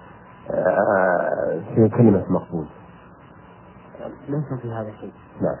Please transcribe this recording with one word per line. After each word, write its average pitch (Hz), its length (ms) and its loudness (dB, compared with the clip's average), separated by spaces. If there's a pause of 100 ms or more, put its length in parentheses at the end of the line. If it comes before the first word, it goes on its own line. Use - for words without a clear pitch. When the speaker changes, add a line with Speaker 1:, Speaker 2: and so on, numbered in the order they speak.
(500)
Speaker 1:
آه، 92 1080 2 (140)
في 110 140 6
كلمة 104 420 4
مقبول. 87 340 -4 (1600)
Speaker 2:
ليس 135 340 -6
في 117 100 -8
هذا 110 180 -8 (100)
شيء. 101 120 -14 (280)
Speaker 1:
نعم. 78 200 -2